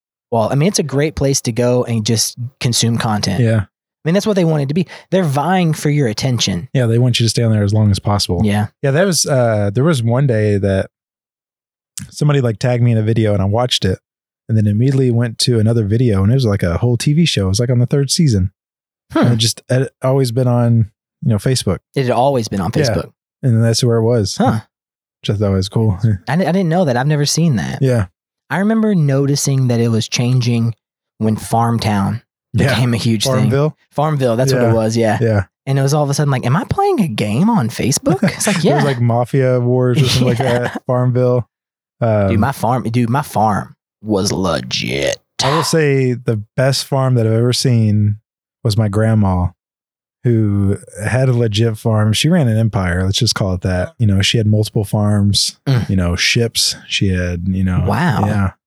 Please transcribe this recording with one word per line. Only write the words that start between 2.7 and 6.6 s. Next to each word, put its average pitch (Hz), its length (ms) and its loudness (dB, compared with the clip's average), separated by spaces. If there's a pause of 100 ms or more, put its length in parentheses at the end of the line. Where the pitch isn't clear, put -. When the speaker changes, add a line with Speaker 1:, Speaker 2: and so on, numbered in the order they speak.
Speaker 1:
content. 104 440 -2
Speaker 2:
Yeah. 113 200 2
Speaker 1:
I - 480 -10
mean, 170 60 0
that's 202 120 0
what 214 80 0
they 185 100 2
want 156 180 0
it 135 60 -4
to 147 60 -4
be. 175 120 0 (240)
They're 190 140 2
vying 156 500 0
for - 140 -4
your 147 200 2
attention. 107 680 -2